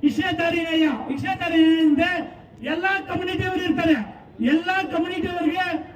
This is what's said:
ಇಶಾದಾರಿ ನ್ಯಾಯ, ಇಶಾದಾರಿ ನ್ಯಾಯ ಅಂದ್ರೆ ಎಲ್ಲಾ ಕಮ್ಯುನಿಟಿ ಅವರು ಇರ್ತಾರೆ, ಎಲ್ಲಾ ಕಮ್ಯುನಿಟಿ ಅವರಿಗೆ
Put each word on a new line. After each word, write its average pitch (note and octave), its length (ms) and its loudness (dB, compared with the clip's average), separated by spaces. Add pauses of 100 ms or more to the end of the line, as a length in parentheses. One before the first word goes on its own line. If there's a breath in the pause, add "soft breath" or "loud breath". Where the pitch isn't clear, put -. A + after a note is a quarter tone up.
ಇಶಾದಾರಿ E4+ 580 0
ನ್ಯಾಯ, D#4+ 180 2 (300)
ಇಶಾದಾರಿ E4 480 -2
ನ್ಯಾಯ D#4+ 220 6
ಅಂದ್ರೆ D#4 260 4 (640)
ಎಲ್ಲಾ F4+ 180 0 (180)
ಕಮ್ಯುನಿಟಿ F4+ 400 -4
ಅವರು F4+ 180 -2
ಇರ್ತಾರೆ, D#4+ 300 2 (560)
ಎಲ್ಲಾ F4 220 0 (160)
ಕಮ್ಯುನಿಟಿ E4+ 420 -2
ಅವರಿಗೆ F4 320 0 (300)